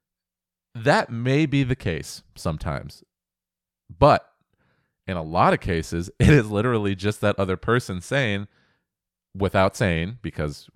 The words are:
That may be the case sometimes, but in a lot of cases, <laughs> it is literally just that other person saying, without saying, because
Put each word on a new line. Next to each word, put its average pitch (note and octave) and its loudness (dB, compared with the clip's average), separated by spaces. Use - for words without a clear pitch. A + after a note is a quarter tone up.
That C#3+ 0
may B2+ 0
be C#3 0
the B2+ -2
case - -8
sometimes, - -6
but C3 4
in F#2+ -6
a E2 -4
lot F2 2
of - -2
cases, E2+ -4
<laughs> - -8
it B2 6
is B2 6
literally G#2 0
just G2+ -4
that G#2 0
other F#2 -2
person G#2+ -2
saying, G#2 -4
without F#2+ 2
saying, F#2 -2
because D2 -8